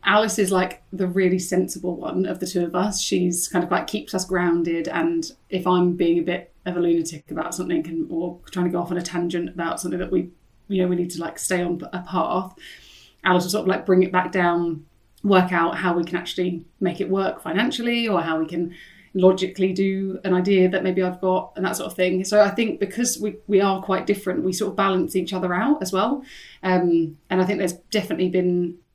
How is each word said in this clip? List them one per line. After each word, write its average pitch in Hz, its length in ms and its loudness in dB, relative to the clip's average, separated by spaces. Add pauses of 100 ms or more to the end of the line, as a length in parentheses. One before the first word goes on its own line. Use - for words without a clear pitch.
Alice 208 340 4
is, 190 140 2
like, 185 320 0 (100)
the 190 140 0
really 185 320 2
sensible 180 560 -2
one 180 320 -2
of - 120 -6
the 180 60 -4
two 175 180 0
of 175 120 -4
us. 202 260 0
She's 180 460 0
kind 175 180 0
of, - 60 -4
like, - 160 0
keeps - 260 -8
us 185 120 -4
grounded, 170 640 0
and 170 440 -2 (180)
if 180 160 -4
I'm 180 280 4
being 170 260 2
a - 40 0
bit 180 280 -4 (160)
of 180 100 -4
a - 20 -2
lunatic 170 520 -2
about - 240 -6
something 175 320 -2
and, 160 240 -6
or 175 260 -6 (140)
trying 180 140 0
to 170 60 0
go 175 80 -2
off 175 120 -4
on 175 60 -2
a 175 40 -2
tangent 175 480 -4
about 170 320 -6
something 175 180 -6
that 170 120 -6
we, 180 180 0 (380)
you 185 160 0
know, 180 40 2
we 180 100 2
need 175 140 -2
to, 156 80 -10
like, 165 200 -8
stay 180 240 0
on 175 180 -2 (120)
a 180 80 -6
path, 185 520 -2 (680)
Alice 185 220 4
will - 60 -4
sort 208 120 0
of, 185 60 0
like, - 180 -2
bring 185 160 6
it 180 80 0
back 180 200 2
down, 170 540 0 (380)
work 185 280 4
out 170 260 0
how 180 200 0
we 170 60 0
can 175 140 -4
actually 180 460 -4 (160)
make 180 220 -2
it 185 80 -2
work 190 320 -2
financially, 233 680 0
or 185 140 2
how 165 160 -2
we 160 80 0
can 170 300 -4 (400)
logically 190 580 4
do 190 500 -2
an 190 100 2
idea 185 340 4
that 180 160 0
maybe 185 200 0
I've 180 180 -4
got 185 340 0
and 190 100 -4
that - 100 -2
sort - 160 -6
of - 40 -14
thing. 185 280 2
So 208 180 4
I 202 80 6
think 220 300 -2
because 233 400 -2
we, 208 160 -4 (100)
we 196 160 6
are 196 200 2
quite 190 260 -2
different, 190 360 -2
we 185 100 0
sort 190 180 -2
of - 40 -8
balance 190 400 0
each 180 180 -2
other 180 200 -2
out 254 300 0
as 185 100 -4
well. 240 300 0 (400)
Um, 170 540 2 (120)
and 185 120 2
I 180 40 4
think 196 140 -2
there's 180 140 0
definitely 185 560 -2
been 180 480 0 (180)